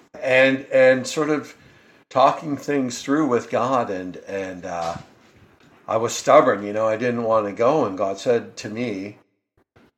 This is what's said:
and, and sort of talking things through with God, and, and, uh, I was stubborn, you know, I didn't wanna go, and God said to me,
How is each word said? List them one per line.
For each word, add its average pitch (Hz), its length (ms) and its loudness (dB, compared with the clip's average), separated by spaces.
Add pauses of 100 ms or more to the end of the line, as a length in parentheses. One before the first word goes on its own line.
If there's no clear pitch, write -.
(220)
and, 135 500 2
and 131 320 6
sort 151 260 -2
of 143 260 -4 (540)
talking 143 460 2
things 139 460 -4
through 147 240 0
with 120 240 -2
God, 120 400 0
and, 92 260 -8 (120)
and, 92 360 -8
uh, 85 300 -6 (920)
I 107 80 0
was 117 180 -2
stubborn, 127 500 4
you 104 80 -6
know, 110 140 0
I 110 100 0
didn't 120 280 -2
wanna 110 280 0
go, 123 340 2
and 95 120 -6
God 98 200 -2
said 113 400 -2
to 117 100 -10
me, 104 500 -8 (800)